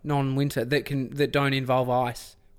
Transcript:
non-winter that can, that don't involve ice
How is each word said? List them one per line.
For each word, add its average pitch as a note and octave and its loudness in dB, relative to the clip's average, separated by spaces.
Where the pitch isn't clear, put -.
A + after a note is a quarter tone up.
non-winter C#3 0
that B2+ 0
can, C3+ -4
that C#3+ 2
don't C#3 2
involve C3 2
ice B2 -2